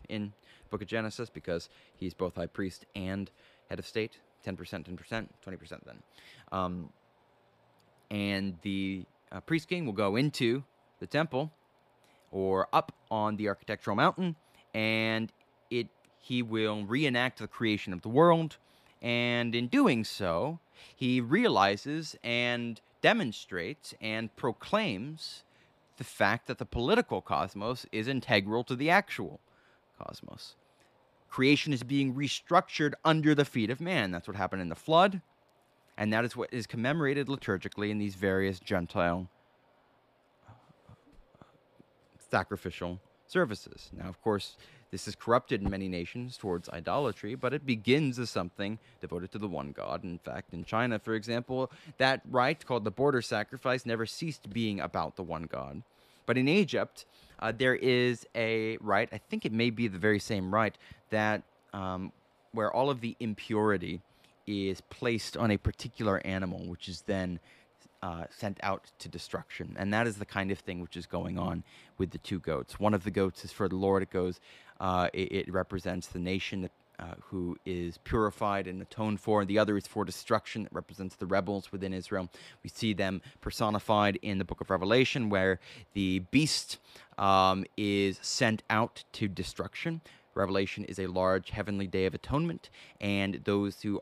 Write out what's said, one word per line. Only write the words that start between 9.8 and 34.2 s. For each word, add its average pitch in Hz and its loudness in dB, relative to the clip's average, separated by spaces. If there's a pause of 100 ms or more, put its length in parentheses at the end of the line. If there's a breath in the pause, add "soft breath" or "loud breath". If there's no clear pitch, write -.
will 110 -4
go 101 0
into 135 2 (340)
the 98 -12
temple 151 -2 (800 soft breath)
or 95 2
up 160 2 (180)
on 107 0
the 104 -2
architectural 101 -4
mountain, 165 2 (380 soft breath)
and 110 0 (380)
it, 120 -4 (300)
he 123 -2
will 110 0
reenact 123 0
the 87 -8
creation 107 0
of 87 -8
the 104 -8
world. 165 6 (420 soft breath)
And 120 0
in 120 0
doing 156 4
so, 104 -2 (360 loud breath)
he 127 2
realizes 139 2
and 120 -2 (200)
demonstrates 131 0
and 110 -4
proclaims 147 -4 (520 soft breath)
the 131 -12
fact 107 0
that 123 -6
the 110 -8
political 123 0
cosmos 101 -2
is 110 -2
integral 113 2
to 127 -4
the 147 0
actual 180 0 (580 soft breath)
cosmos. - -16 (760 soft breath)
Creation 143 4
is 123 -2
being 135 0
restructured 160 2 (140)
under 156 6
the 143 6
feet 110 0
of 131 -4
man. 160 0
That's 87 -6